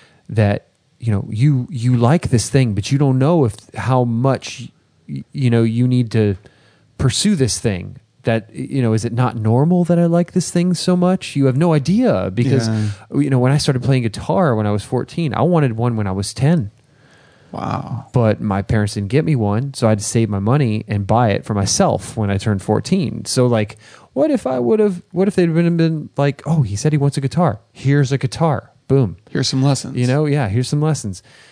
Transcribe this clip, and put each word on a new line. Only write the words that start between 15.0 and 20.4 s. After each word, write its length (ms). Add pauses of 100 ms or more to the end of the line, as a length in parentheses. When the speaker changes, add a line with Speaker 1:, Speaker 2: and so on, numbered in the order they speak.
Speaker 1:
I 80
wanted 300
one 240
when 100
I 60
was 200
ten. 380 (800)
Speaker 2:
Wow. 640
Speaker 1:
But 280
my 220
parents 320
didn't 140
get 160
me 100
one, 400
so 140
I 20
had 80
to 60
save 240
my 100
money 480